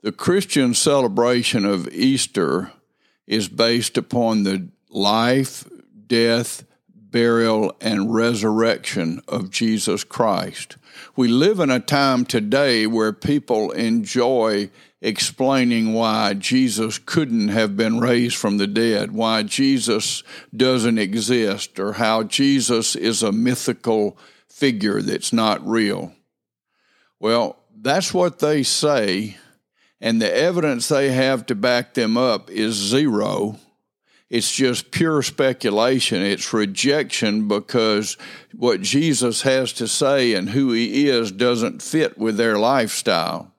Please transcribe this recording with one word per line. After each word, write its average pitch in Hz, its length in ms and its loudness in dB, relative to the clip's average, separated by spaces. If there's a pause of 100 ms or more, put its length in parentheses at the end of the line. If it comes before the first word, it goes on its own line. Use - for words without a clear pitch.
The 104 100 -4
Christian 151 600 0
celebration 120 880 2
of 95 300 0
Easter 92 800 0 (520)
is 107 220 -2
based 117 500 0
upon 113 460 0
the 95 240 -2 (220)
life, 117 720 0 (440)
death, 117 580 0 (240)
burial, 113 880 0
and 110 340 -2
resurrection 110 1160 0
of 92 200 -6
Jesus 110 540 -2
Christ. 95 720 -4 (400)
We 123 140 2
live 175 320 2
in 147 80 2
a 123 100 2
time 135 460 2
today 117 600 2
where 110 280 0
people 120 580 -2
enjoy 113 1000 0 (280)
explaining 120 920 0
why 110 400 0
Jesus 110 640 0
couldn't 117 520 0
have 104 280 0
been 113 220 0
raised 120 360 2
from 104 220 -2
the 101 80 0
dead, 104 460 0
why 110 320 0
Jesus 117 800 -2 (320)
doesn't 120 420 2
exist, 104 840 -2
or 101 140 -4
how 110 300 0
Jesus 123 720 0
is 104 260 -2
a 107 100 2
mythical 113 840 0 (300)
figure 104 560 0
that's - 280 -4
not 110 340 0
real. 98 480 -2 (1040)
Well, 113 400 0 (200)
that's 143 320 0
what 180 280 0
they 147 240 2
say, 107 720 0 (640)
and 113 180 0
the 98 160 2
evidence 151 520 0
they 139 240 2
have 131 340 0
to - 80 -4
back 120 400 0
them 113 240 0
up 120 320 0
is 110 240 -2
zero. 104 840 0 (720)
It's 117 200 -2
just 123 380 -2
pure 160 320 0
speculation. 120 1040 0
It's 101 280 -2
rejection 107 960 0
because 104 720 0 (340)
what 117 300 0
Jesus 123 600 0
has 131 300 0
to 113 140 -6
say 135 460 2
and 98 160 -2
who 131 220 0
he 117 360 0
is 117 240 0
doesn't 117 520 -2
fit - 340 -2
with 110 180 -2
their 113 220 2
lifestyle. 104 1000 0